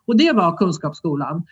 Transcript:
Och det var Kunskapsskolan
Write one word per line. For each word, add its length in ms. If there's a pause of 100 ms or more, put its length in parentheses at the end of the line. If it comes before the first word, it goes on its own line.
Och 100
det 140
var 260
Kunskapsskolan 960